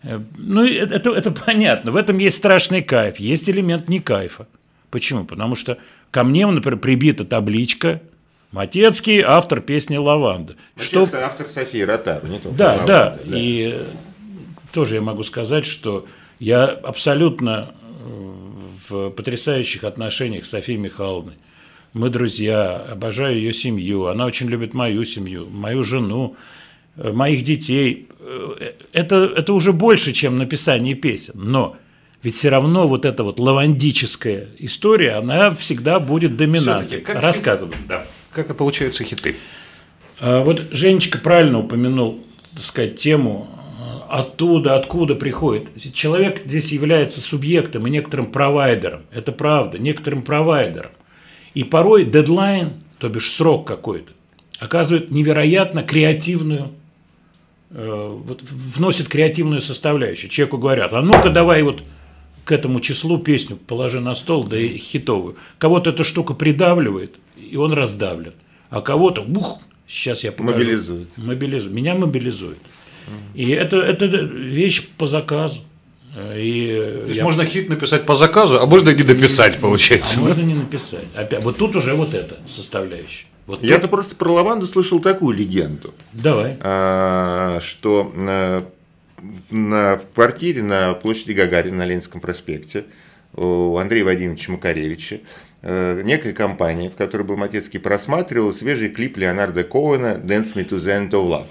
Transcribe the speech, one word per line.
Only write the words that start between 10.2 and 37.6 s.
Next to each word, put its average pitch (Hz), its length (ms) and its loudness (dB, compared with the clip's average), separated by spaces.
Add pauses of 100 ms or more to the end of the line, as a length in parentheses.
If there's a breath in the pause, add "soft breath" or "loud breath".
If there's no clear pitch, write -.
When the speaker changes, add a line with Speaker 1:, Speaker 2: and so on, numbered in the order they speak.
Speaker 2:
Матецкий 185 300 2
Speaker 1:
Что 135 120 -6
Speaker 2:
автор 135 300 -8
Софии 127 340 -4
Ротару, 92 460 -2
не 98 100 -8
только 127 180 -8
Speaker 1:
Да, 185 160 6
Speaker 2:
«Лаванда», 95 140 0
Speaker 1:
да. 147 380 4
Speaker 2:
да. 131 140 -6
Speaker 1:
И, 117 360 -2
э, 123 100 -8 (880)
тоже 120 220 0
я 110 80 0
могу 107 200 -6
сказать, 123 440 -4
что - 400 -6 (320 soft breath)
я 123 260 4
абсолютно, 131 1200 -2
э, 113 500 -16 (560)
в 98 220 -4
потрясающих 120 760 -4
отношениях 110 600 -6
с - 40 -14
Софией 107 280 -6
Михайловной. 95 560 -8 (580 soft breath)
Мы 113 160 -2
друзья, 107 680 0
обожаю 113 600 -4
её 113 160 -2
семью, 98 540 -4
она 107 200 -2
очень 120 220 -4
любит 117 240 -6
мою 117 320 -2
семью, 92 460 -10
мою 107 340 -4
жену, 120 520 -2 (600 soft breath)
э, 110 160 -6
моих 131 300 0
детей. 139 640 -2 (140)
Э, 127 520 -12 (200)
это, 185 440 4
это 165 180 0
уже 185 180 4
больше, 170 400 4
чем 127 240 0
написание 131 580 0
песен, 131 420 -4
но 110 400 -2 (460 soft breath)
ведь 117 120 -4
всё 143 160 2
равно 156 360 4
вот 131 180 0
эта 120 200 0
вот 101 160 -6
лавандическая 131 1080 0 (100)
история, 185 560 2
она 143 400 2
всегда 143 440 0
будет 151 380 0
доминантой. 139 520 2
Speaker 3:
Всё-таки - 240 -8
как 123 100 -2
Speaker 1:
Рассказывай. 101 500 0